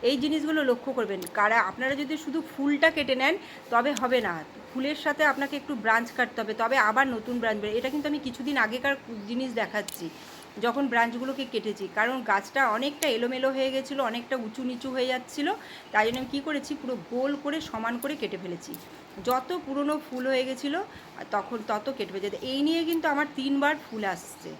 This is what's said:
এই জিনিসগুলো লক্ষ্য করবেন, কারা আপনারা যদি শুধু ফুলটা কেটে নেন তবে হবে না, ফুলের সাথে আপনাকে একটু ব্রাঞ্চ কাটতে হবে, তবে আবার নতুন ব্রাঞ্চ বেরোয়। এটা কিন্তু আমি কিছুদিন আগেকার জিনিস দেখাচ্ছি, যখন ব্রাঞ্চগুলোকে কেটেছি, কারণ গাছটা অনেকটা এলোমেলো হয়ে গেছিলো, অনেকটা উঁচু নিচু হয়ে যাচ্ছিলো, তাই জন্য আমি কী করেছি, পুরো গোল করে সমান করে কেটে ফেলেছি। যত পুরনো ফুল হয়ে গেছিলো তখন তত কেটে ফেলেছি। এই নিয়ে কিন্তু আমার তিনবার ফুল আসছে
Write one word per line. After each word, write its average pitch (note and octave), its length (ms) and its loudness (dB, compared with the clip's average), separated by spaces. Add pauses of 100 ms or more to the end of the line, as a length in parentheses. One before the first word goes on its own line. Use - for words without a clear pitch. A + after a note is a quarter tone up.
এই C#4+ 140 4
জিনিসগুলো D4+ 360 2 (120)
লক্ষ্য A#3+ 260 0
করবেন, G3 240 0 (160)
কারা G#3+ 200 6 (120)
আপনারা C4 320 -2
যদি D4 120 -2 (100)
শুধু D#4 160 -2 (120)
ফুলটা C#4+ 440 4
কেটে C#4 260 2
নেন D4+ 140 4 (380)
তবে A#3+ 180 6 (100)
হবে B3+ 260 4
না, F3 60 0 (360)
ফুলের C#4 360 -2
সাথে D4 260 2
আপনাকে C#4 300 -2
একটু D4+ 120 -6 (100)
ব্রাঞ্চ A3+ 240 4 (100)
কাটতে A#3+ 240 0
হবে, G#3+ 200 -2
তবে A#3 140 4 (140)
আবার C4 160 6 (100)
নতুন B3 260 -4
ব্রাঞ্চ A3 200 0
বেরোয়। G#3+ 180 0
এটা B3+ 140 -2
কিন্তু D4 180 0
আমি D4 160 0
কিছুদিন C4 280 -2 (100)
আগেকার B3+ 300 0 (340)
জিনিস B3+ 200 -2 (120)
দেখাচ্ছি, F#3 460 -4 (580)
যখন A#3+ 260 2
ব্রাঞ্চগুলোকে A#3+ 520 2 (100)
কেটেছি, G#3 320 -2 (120)
কারণ A#3 180 2 (140)
গাছটা G3+ 320 2 (160)
অনেকটা C#4+ 300 0 (100)
এলোমেলো B3+ 380 0
হয়ে C4+ 200 2
গেছিলো, C4+ 340 -2
অনেকটা A#3+ 260 -4 (100)
উঁচু A3 240 -8
নিচু B3 260 -6
হয়ে B3+ 180 2
যাচ্ছিলো, C#4+ 380 -2 (420)
তাই G#3+ 120 6
জন্য A#3 160 2
আমি B3+ 120 -6
কী C#4 140 0
করেছি, C#4+ 240 -2 (100)
পুরো B3+ 120 -4 (180)
গোল B3+ 200 2 (120)
করে E4 140 -2 (120)
সমান A3+ 240 -4 (100)
করে D4+ 180 -2
কেটে G3 220 -4
ফেলেছি। F3 280 -8 (560)
যত B3+ 220 0 (160)
পুরনো C#4+ 300 0 (120)
ফুল B3+ 240 -6
হয়ে C4 180 2
গেছিলো C#4+ 300 -2 (560)
তখন G#3 220 -2 (120)
তত G#3+ 160 -2 (120)
কেটে F#3+ 180 -4
ফেলেছি। G3 220 -4 (140)
এই C4+ 160 0
নিয়ে E4 220 4
কিন্তু E4 240 0
আমার D4 140 2 (120)
তিনবার C#4 340 2 (120)
ফুল A3 180 -6 (120)
আসছে - 340 -14 (100)